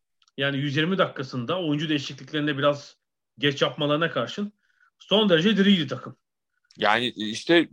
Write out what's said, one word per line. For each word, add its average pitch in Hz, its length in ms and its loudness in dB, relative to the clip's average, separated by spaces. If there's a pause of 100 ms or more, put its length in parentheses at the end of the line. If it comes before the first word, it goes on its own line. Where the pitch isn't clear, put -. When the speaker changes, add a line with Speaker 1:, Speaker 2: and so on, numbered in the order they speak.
(400)
Speaker 1:
yani 139 180 -2
yüz 139 200 -2
yirmi 175 200 0
dakikasında 139 640 -4
oyuncu 151 280 -2
değişikliklerinde 147 680 -4
biraz 143 400 -2 (400)
geç 139 240 0
yapmalarına 151 500 0
karşın 147 420 -6 (460)
son 208 300 2
derece 180 280 4
diriydi 190 300 4
takım. 127 280 -10 (640)
Speaker 2:
Yani 110 300 2
işte 113 640 0